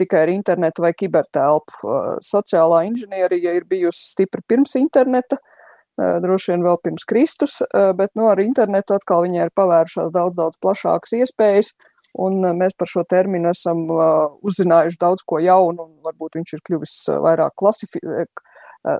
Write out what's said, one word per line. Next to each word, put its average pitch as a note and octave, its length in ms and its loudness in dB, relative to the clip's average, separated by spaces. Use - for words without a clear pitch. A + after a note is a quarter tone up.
tikai F3+ 240 2
ar E3+ 80 0
internetu F3 500 -2
vai E3+ 80 2
kibertelpu. D#3 920 -2
Ā, A2+ 160 -2
sociālā E3+ 600 2
inženierija F#3 680 -2
ir F3 160 -4
bijusi F3 460 -2
stipri F#3+ 260 -2
pirms - 320 0
interneta, B3+ 640 0
ā, - 840 -6
droši F#3 320 0
vien F3 100 0
vēl F3 160 2
pirms E3 240 -6
Kristus, - 560 0
ā, G3 320 2
bet, F#3+ 240 -2
nu, A3 80 2
ar G3 160 4
internetu G3+ 560 0
atkal F3 300 0
viņai E3+ 180 0
ir - 80 -8
pavēršās E3+ 560 2
daudz, F3 320 -2
daudz D#3+ 160 -4
plašākas F#3 640 -2
iespējas, G#3+ 500 2
un, F#3+ 260 0
ā, F3 120 0
mēs F#3 220 0
par E3+ 120 -4
šo E3+ 160 -2
terminu F#3 460 2
esam, E3+ 380 -2
ā, D#3+ 200 2
uzzinājuši E3+ 540 2
daudz F3+ 260 0
ko D#3+ 160 -2
jaunu, F3 440 2
un D#3 200 -16
varbūt D#3+ 320 -8
viņš E3 180 -8
ir - 100 -16
kļuvis, D#3+ 280 -6
ā, C#3+ 100 0
vairāk D#3+ 360 2
klasifi-, G3 440 -2
ā, - 960 -8